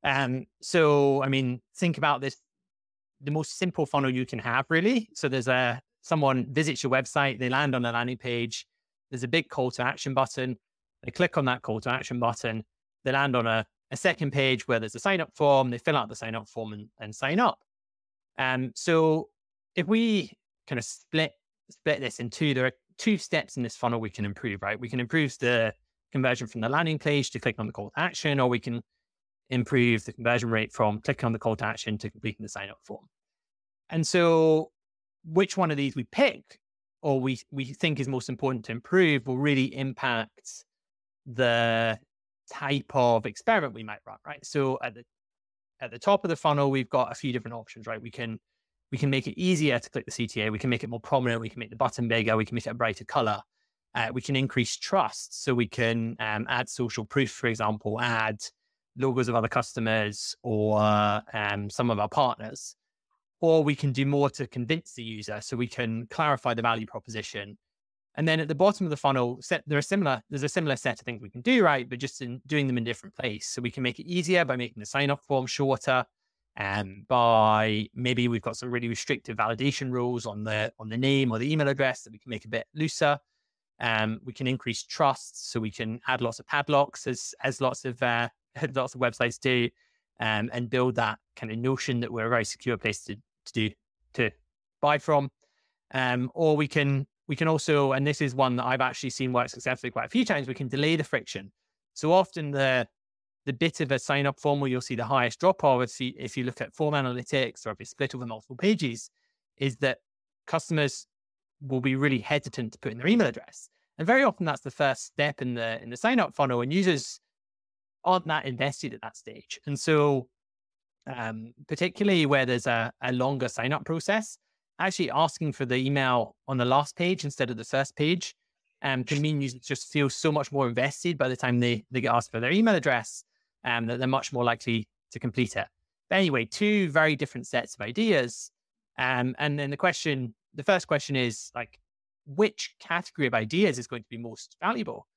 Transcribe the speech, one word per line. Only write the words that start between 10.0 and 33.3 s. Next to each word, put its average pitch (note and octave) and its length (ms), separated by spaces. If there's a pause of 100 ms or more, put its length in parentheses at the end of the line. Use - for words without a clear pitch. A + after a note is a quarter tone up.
button, B2+ 420 (460)
they - 80
click - 260
on D3 100
that B2 160
call A2 180
to B2 100
action B2+ 300
button, A#2 440 (400)
they C3 60
land C#3 240
on A#2 140
a, A2+ 180 (240)
a B2+ 60
second D#3+ 340
page C3 380
where - 100
there's A2 160
a A#2 60
sign G3 200
up D#3 140
form, C3+ 360
they A#2+ 80
fill D3+ 180
out A2+ 120
the A#2 60
sign A2+ 220
up A2+ 120
form A2 240
and, G#2+ 160 (120)
and G#2+ 140
sign D3+ 260
up. A#3 180 (800)
Um, C3 380
so D#3+ 520 (460)
if E3 140
we G#3+ 440 (360)
kind C3 100
of A2+ 60
split, - 480 (380)
split - 300
this B2 200
in A#2+ 100
two, D3 240
there B2+ 120
are C3 60 (260)
two G#3+ 200
steps - 380
in C3 60
this A2+ 140
funnel A#2 240
we G#2+ 100
can - 140
improve, G2+ 380
right? G#2 160
We A#2+ 100
can B2+ 120
improve C#3 380
the A#2 340 (380)
conversion B2+ 360
from A2+ 140
the A2+ 80
landing D#3 300
page D3 320
to - 80
click - 200
on A2 80
the A2+ 60
call - 180
to - 100
action, D#3 400
or B2+ 80
we B2 100
can A#2 240 (680)
improve A#2+ 540
the - 80
conversion A#2+ 380
rate A2 220
from G#2+ 280
clicking - 260
on A2+ 60
the A2+ 60
call A2 180
to - 80
action G#2+ 340
to G#2 120
completing - 320
the G#2 60
sign G2 220
up - 120
form. - 220 (840)